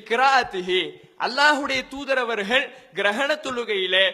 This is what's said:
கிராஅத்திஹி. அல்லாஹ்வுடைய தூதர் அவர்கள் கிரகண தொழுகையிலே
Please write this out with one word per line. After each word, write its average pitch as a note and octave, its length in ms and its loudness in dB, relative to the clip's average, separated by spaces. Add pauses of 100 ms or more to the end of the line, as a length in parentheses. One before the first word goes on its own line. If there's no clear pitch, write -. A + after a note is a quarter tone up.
கிராஅத்திஹி. A3+ 720 2 (460)
அல்லாஹ்வுடைய C4+ 540 2 (120)
தூதர் C4+ 320 -2
அவர்கள் A3+ 400 0 (300)
கிரகண G#3+ 360 0 (140)
தொழுகையிலே G3+ 680 0